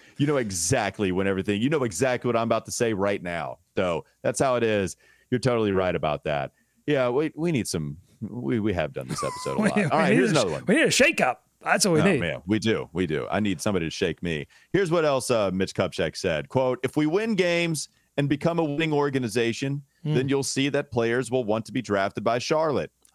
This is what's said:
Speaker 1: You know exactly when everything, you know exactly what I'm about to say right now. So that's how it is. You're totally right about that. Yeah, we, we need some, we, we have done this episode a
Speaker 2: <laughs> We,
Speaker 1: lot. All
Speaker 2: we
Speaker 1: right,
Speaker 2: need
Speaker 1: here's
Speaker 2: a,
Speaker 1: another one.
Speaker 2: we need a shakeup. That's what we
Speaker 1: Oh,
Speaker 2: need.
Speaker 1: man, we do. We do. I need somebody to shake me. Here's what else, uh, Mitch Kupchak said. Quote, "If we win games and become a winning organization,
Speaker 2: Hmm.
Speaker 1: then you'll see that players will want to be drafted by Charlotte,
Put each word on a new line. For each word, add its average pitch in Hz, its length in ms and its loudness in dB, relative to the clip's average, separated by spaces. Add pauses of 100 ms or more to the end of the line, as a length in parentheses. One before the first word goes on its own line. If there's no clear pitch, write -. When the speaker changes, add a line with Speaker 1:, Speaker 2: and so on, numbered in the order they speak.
(180)
Speaker 1:
You 143 100 2
know 147 100 2
exactly 101 760 0
when 95 140 0
everything, 98 340 0
you 123 100 0
know 151 160 0
exactly 123 440 0
what 117 60 2
I'm 113 80 2
about 113 220 0
to - 60 -12
say 113 220 0
right 101 300 0
now. 82 340 -6 (180)
So 87 300 0 (160)
that's 127 180 -2
how 131 180 2
it 117 60 0
is. 104 320 0 (360)
You're 127 80 0
totally 117 320 2
right 92 240 2
about 76 300 -2
that. 71 260 -2 (340)
Yeah, 135 240 2
we, 147 260 0
we 170 160 -2
need 120 160 0
some, 76 300 -6 (240)
we, 123 380 -4
we 104 140 0
have 76 200 -2
done 67 140 -10
this 69 160 -6
episode - 340 -6
a - 40 0
Speaker 2:
<laughs> - 20 2
We, 208 60 4
Speaker 1:
lot. - 80 0
All 202 60 2
Speaker 2:
we 147 60 -2
Speaker 1:
right, 160 220 2
Speaker 2:
need 220 60 4
Speaker 1:
here's 240 120 2
Speaker 2:
a, 165 60 0
Speaker 1:
another 107 160 2
one. 76 160 -6
Speaker 2:
we 208 80 4
need 320 80 4
a 233 60 4
shakeup. 196 480 2 (260)
That's 175 220 2
what 165 100 4
we 151 60 4
Speaker 1:
Oh, 98 40 4
Speaker 2:
need. 175 140 4
Speaker 1:
man, 73 260 -4
we 104 140 2
do. 87 340 0
We 87 140 0
do. 71 240 -2
I 95 80 0
need 98 200 0
somebody 92 280 0
to - 20 -2
shake 82 320 -2
me. 80 240 -4 (260)
Here's 175 200 2
what 170 120 2
else, 135 280 2
uh, 107 200 4
Mitch 92 220 -2
Kupchak 87 420 -2
said. 78 320 -2
Quote, 127 360 0
"If 123 120 -2
we 151 120 2
win 214 260 0
games 170 560 0 (280)
and 143 120 2
become 165 300 0
a 170 40 4
winning 151 300 -2
organization, 135 880 0 (220)
Speaker 2:
Hmm. 151 100 -2
Speaker 1:
then 135 160 2
you'll 139 140 0
see 139 260 0
that 139 220 -2
players 117 400 0
will 127 120 0
want 107 220 0
to - 60 -16
be 127 100 -4
drafted 101 420 0
by 117 140 2
Charlotte, 143 540 -2 (240)